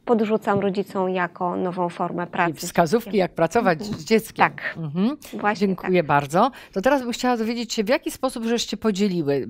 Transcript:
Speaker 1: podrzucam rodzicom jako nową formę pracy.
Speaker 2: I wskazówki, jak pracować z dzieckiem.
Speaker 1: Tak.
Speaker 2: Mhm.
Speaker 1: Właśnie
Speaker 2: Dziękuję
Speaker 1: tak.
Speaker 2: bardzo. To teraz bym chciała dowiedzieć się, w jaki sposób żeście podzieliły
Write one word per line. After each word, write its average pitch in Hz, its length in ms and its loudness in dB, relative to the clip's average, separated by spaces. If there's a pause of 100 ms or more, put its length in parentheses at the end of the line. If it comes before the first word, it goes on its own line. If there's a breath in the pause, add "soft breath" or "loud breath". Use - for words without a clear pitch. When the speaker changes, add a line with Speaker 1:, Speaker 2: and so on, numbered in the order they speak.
Speaker 1:
podrzucam 214 560 2
rodzicom 190 500 -2
jako 180 460 -2
nową 185 320 -2
formę 175 380 -4
pracy. 170 240 0
Speaker 2:
I 147 40 -4
wskazówki, 190 600 0
jak 180 160 2
pracować 165 500 2
z - 220 -8
dzieckiem. - 320 2 (140)
Speaker 1:
Tak. - 260 -10
Speaker 2:
Mhm. 175 400 0 (160)
Speaker 1:
Właśnie 208 340 0
Speaker 2:
Dziękuję 185 340 2
Speaker 1:
tak. 151 60 0
Speaker 2:
bardzo. 147 440 2 (220 loud breath)
To 196 80 -4
teraz 262 220 4
bym 240 100 -6
chciała 247 240 0
dowiedzieć 233 260 -2 (100)
się, 220 120 0
w 190 40 -8
jaki 285 220 0
sposób 247 340 -4
żeście 226 320 -2
podzieliły 175 720 0